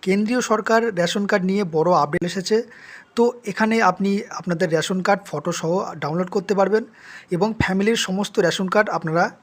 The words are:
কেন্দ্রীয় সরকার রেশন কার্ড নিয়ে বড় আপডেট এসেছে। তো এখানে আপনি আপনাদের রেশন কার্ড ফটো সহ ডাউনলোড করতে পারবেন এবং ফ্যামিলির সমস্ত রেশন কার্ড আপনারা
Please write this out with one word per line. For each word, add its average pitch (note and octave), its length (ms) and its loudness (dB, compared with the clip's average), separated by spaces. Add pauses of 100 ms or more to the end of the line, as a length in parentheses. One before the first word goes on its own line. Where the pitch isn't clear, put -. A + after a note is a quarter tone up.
কেন্দ্রীয় G#3+ 360 2 (100)
সরকার A3 300 4 (200)
রেশন F3 300 0
কার্ড G3+ 200 2
নিয়ে G3+ 120 2 (140)
বড় E3 140 4 (120)
আপডেট D#3 280 -2
এসেছে। F#3+ 260 -2 (600)
তো A#3 60 4 (280)
এখানে A3 260 0 (140)
আপনি G3 200 0 (280)
আপনাদের F3 380 -2
রেশন E3+ 300 0
কার্ড G3 220 4
ফটো D#3 320 -6
সহ E3 120 -2 (300)
ডাউনলোড E3+ 340 -4
করতে G3 220 -2
পারবেন G3+ 260 2 (520)
এবং F#3+ 120 2 (140)
ফ্যামিলির G3+ 440 0
সমস্ত G3 280 -4 (120)
রেশন F#3 280 0
কার্ড G#3 220 4
আপনারা E3 280 0 (180)